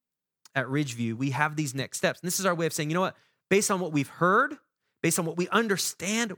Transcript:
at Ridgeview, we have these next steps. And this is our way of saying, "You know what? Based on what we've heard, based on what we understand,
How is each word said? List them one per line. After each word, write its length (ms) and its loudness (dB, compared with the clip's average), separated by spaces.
at 120 -2
Ridgeview, 480 -2
we 160 -2
have 260 -2
these 180 -2
next 260 -6
steps. 200 0
And 80 -6
this 140 -2
is 40 0
our 100 2
way 100 0
of 80 -2
saying, 160 -2
"You 60 0
know 60 2
what? 140 -2
Based 220 4
on 80 0
what 140 -4
we've 160 2
heard, 480 2
based 180 2
on 60 0
what 120 -6
we 120 0
understand, 880 0